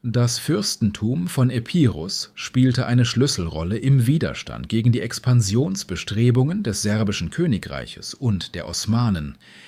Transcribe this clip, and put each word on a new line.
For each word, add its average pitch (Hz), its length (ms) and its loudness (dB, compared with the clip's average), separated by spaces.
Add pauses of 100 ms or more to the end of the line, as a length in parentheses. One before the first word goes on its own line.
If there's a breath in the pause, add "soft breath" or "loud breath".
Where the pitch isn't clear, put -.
Das 120 360 0
Fürstentum 147 880 -2
von 131 220 2
Epirus 117 840 0
spielte 127 500 2
eine 120 220 4
Schlüsselrolle 90 720 -2
im 131 280 4
Widerstand 69 640 -2
gegen 113 240 2
die 120 80 2
Expansionsbestrebungen 123 1600 0
des 110 200 -4
serbischen 104 480 -2
Königreiches 73 800 -4
und 104 420 -4
der 85 140 -10
Osmanen. 101 680 -2 (300 loud breath)